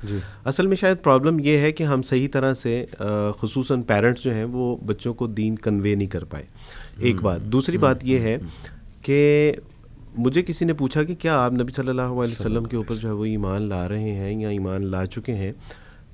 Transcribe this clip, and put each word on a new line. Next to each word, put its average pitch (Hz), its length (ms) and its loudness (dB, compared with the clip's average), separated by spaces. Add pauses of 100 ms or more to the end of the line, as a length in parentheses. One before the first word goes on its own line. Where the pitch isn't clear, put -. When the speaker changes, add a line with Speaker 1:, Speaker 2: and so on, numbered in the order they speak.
Speaker 1:
जी। 101 140 -4 (260)
Speaker 2:
असल 156 220 2
में 190 80 4
शायद 185 220 2
प्रॉब्लम 147 420 4
ये 147 180 4
है 147 140 4
कि 156 120 -2
हम 139 180 2
सही 131 260 2
तरह 135 260 2
से, 120 280 -2
अ, 104 500 -2
खुसूसन 127 500 -2
पेरेंट्स 117 420 2
जो 131 80 0
हैं, 110 140 -2
वो 123 380 -2
बच्चों 110 300 -2
को 120 140 -4
दीन 107 280 0
कन्वे 104 400 2
नहीं 101 120 0
कर 87 160 -6
पाए, - 220 -10 (560)
एक 120 120 4
Speaker 1:
हम्म। 90 100 -2
Speaker 2:
बात। 90 180 2
दूसरी 131 340 0
Speaker 1:
हम्म, 156 120 4
Speaker 2:
बात 131 180 2
ये 127 120 2
Speaker 1:
हम्म, 113 100 0
Speaker 2:
है 113 100 0
Speaker 1:
हम्म। 87 100 -8 (640)
Speaker 2:
कि 147 440 6 (640)
मुझे 131 220 4
किसी 175 240 -2
ने 165 80 2
पूछा 147 300 0
कि 170 120 -2
क्या 165 200 0
आप 123 180 4
नबी 123 180 0
सल्लल्लाहु 127 460 -2
अलैहि 117 220 -2
वसल्लम 113 260 0
के 117 120 -4
ऊपर 110 100 -2
Speaker 1:
सल्लल्लाहु 110 140 -4
Speaker 2:
जो 113 60 -4
है 110 60 -2
वो 104 120 -2
ईमान 104 440 -2
ला 90 160 -2
रहे 107 240 -2
हैं 101 300 -4
या 107 100 -4
ईमान 98 340 -2
ला 95 220 -2
चुके 110 260 -8
हैं, 98 240 -4 (580)